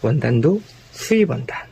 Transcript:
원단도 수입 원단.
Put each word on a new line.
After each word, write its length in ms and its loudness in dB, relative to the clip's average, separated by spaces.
원단도 600 2
수입 400 0
원단. 400 -8